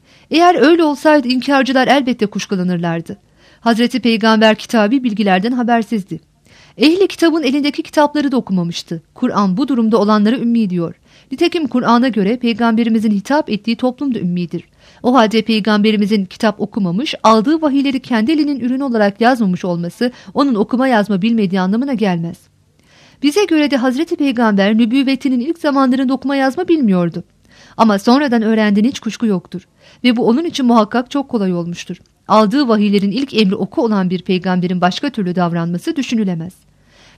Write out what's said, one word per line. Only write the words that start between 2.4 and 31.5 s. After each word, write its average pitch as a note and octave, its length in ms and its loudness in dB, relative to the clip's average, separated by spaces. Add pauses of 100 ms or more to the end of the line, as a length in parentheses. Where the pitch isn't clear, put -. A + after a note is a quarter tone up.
Hazreti A#3 400 0
Peygamber A3 540 4
kitabi A#3 500 0
bilgilerden G3+ 480 0
habersizdi. A#3 680 -2 (580)
Ehli E4+ 300 4
kitabın E4 340 0
elindeki C#4+ 400 -2
kitapları D4 500 0
da C4+ 40 -2
okumamıştı. F3 680 -4 (120)
Kur'an G3+ 420 -2
bu C4 120 -2
durumda A#3 300 2
olanlara G#3+ 380 2
ümmi A#3 340 0
diyor. E3+ 240 -4 (380)
Nitekim E4 340 -2
Kur'an'a A#3+ 420 2
göre G#3 280 0
peygamberimizin A#3 760 0
hitap C4 400 -2
ettiği A3 260 -2
toplum B3+ 380 -4
da - 40 -4
ümmidir. F3 460 -4 (380)
O B3 120 2
halde A3 280 4
peygamberimizin G#3+ 840 0
kitap - 360 -4
okumamış, G3+ 640 -4
aldığı A3+ 400 2
vahiyleri C4+ 380 0
kendi A#3+ 320 0
elinin D4 280 0
ürünü B3+ 240 -2
olarak G#3+ 360 0
yazmamış A3+ 440 2
olması F3 480 -4 (220)
onun C#4 200 0
okuma A#3+ 340 0
yazma G#3 340 0
bilmediği G3+ 380 0
anlamına A#3 340 -2
gelmez. F3+ 420 -4 (880)
Bize D4 220 2
göre D#4 260 0
de C#4+ 60 0
Hazreti C4 400 -2
Peygamber A3 640 2
nübüvvetinin B3+ 640 0
ilk D#4+ 180 -4
zamanlarında C4+ 560 0
okuma C4 220 -4
yazma C4+ 320 -2
bilmiyordu. F#3 560 0 (520)
Ama G#3+ 220 2
sonradan A#3+ 440 2
öğrendiğine G#3+ 460 2
hiç C#4+ 120 -6
kuşku - 260 -6
yoktur. F3+ 420 -4 (360)
Ve A#3+ 120 2
bu A#3+ 100 0
onun B3 180 2
için C#4 220 -4
muhakkak A#3 440 2
çok C#4 180 -4
kolay G3 260 -2